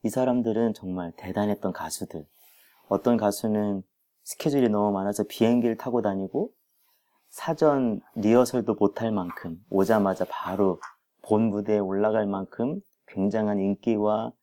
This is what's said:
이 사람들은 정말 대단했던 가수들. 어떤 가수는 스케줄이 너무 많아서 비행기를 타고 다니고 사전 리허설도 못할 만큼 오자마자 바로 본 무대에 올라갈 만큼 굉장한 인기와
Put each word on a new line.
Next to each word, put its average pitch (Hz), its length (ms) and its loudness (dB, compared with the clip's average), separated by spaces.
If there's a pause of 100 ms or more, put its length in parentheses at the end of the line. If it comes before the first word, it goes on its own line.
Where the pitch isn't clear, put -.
이 113 60 0
사람들은 117 640 0
정말 90 440 -8
대단했던 101 560 -2
가수들. - 520 -10 (640)
어떤 113 300 2
가수는 104 680 -2 (400)
스케줄이 139 460 0
너무 104 220 2
많아서 101 320 -2
비행기를 117 540 2
타고 120 240 -2
다니고 101 500 -4 (800)
사전 139 720 0 (140)
리허설도 117 600 4
못할 110 360 0
만큼 87 580 -6
오자마자 98 600 2
바로 95 500 -2 (420)
본 110 280 2
무대에 104 300 0
올라갈 104 480 0
만큼 117 520 -4 (280)
굉장한 101 520 -2
인기와 104 720 0 (120)